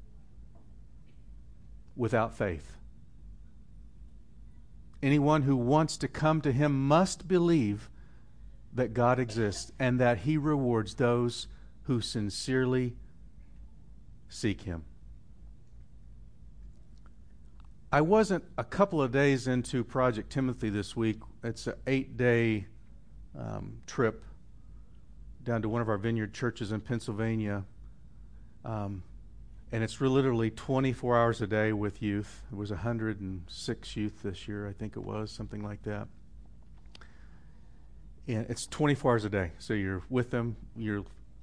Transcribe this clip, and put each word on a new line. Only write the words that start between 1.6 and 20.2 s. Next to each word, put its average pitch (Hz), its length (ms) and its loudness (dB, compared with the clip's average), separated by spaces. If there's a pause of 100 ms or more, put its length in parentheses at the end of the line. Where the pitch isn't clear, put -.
without 113 380 4
faith. 87 420 -2 (2250)
Anyone 147 400 6
who 139 120 6
wants 143 420 4
to 139 100 -2
come 156 340 4
to 143 100 2
him 139 360 4
must 170 400 6
believe 160 640 4 (840)
that 120 200 0
God 123 260 6
exists 110 600 0
and 127 200 4
that 120 200 6
he 147 180 2
rewards 127 580 4
those 120 520 4 (360)
who 120 180 2
sincerely 127 920 0 (1300)
seek - 340 -2
him." 85 220 -6 (3000)
I 143 80 6
wasn't 190 440 6 (120)
a 117 60 -4
couple 185 380 4
of 127 100 4
days 135 360 6
into 123 360 2
Project 123 460 2